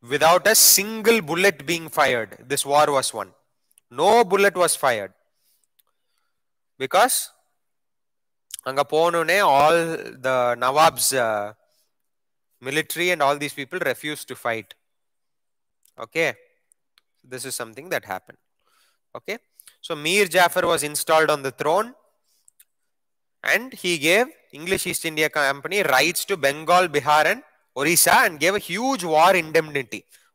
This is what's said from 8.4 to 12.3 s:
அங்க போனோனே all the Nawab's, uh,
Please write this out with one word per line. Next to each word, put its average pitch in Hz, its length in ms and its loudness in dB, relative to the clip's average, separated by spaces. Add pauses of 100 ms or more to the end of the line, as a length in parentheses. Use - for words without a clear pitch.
அங்க 135 140 -2 (100)
போனோனே 170 460 2 (160)
all 151 240 6 (480)
the 131 100 0 (260)
Nawab's, 151 500 2
uh, 110 400 -2 (1080)